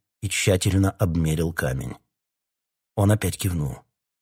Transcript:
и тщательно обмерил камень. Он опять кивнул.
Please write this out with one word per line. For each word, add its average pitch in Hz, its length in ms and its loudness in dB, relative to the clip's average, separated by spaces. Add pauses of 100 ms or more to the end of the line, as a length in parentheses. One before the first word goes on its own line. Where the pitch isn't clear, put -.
(220)
и 95 80 -6
тщательно 95 640 2
обмерил 82 600 0
камень. 65 420 -4 (1000)
Он 104 160 4
опять 101 260 0
кивнул. 76 420 -4 (420)